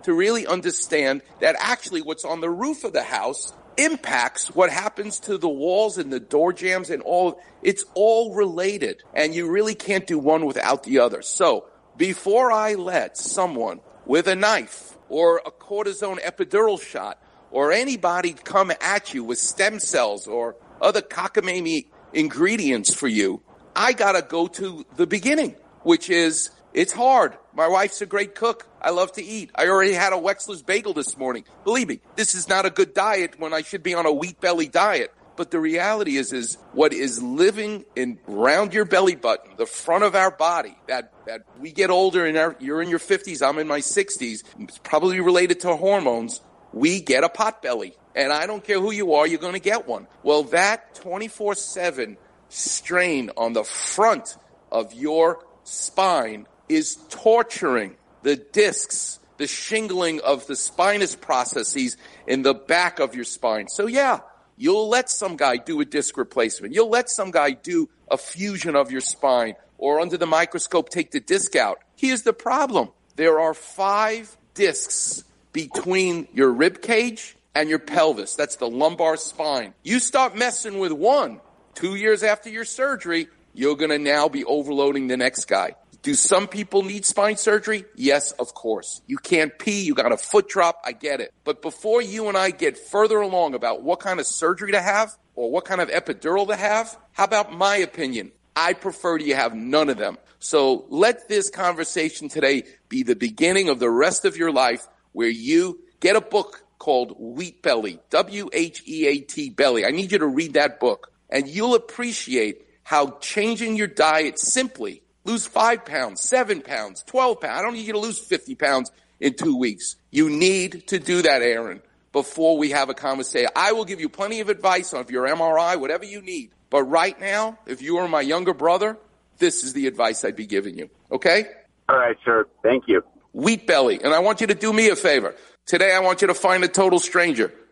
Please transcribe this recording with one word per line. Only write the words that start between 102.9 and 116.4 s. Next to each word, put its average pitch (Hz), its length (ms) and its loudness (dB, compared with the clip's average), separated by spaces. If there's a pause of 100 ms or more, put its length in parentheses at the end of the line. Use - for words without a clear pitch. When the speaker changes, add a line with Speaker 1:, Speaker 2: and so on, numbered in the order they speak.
Speaker 1:
the 117 120 2
beginning 165 520 0
of 135 120 0
the 120 100 2
rest 139 340 2
of 170 140 0
your 165 160 -2
life 123 340 0 (240)
where 117 160 0
you 156 540 0 (180)
get 185 160 4
a 214 60 4
book - 420 -4 (140)
called 123 420 0
Wheat 123 420 -12
Belly, 110 380 0 (100)
W 202 440 0
H - 340 -2
E 156 180 -2
A 143 140 2
T 139 300 -10
Belly. 120 360 2
I 113 40 4
need 175 240 -2
you 175 60 2
to 156 80 2
read 143 260 -2
that 147 260 2
book, 117 320 0 (180)
and 139 160 0
you'll 214 300 0
appreciate 165 920 -2 (180)
how 143 360 0
changing 220 560 -4
your 208 120 -2
diet 156 520 2
simply, - 640 -4 (220)
lose 220 200 -4
five 226 380 2
pounds, 123 380 -6
seven 214 400 0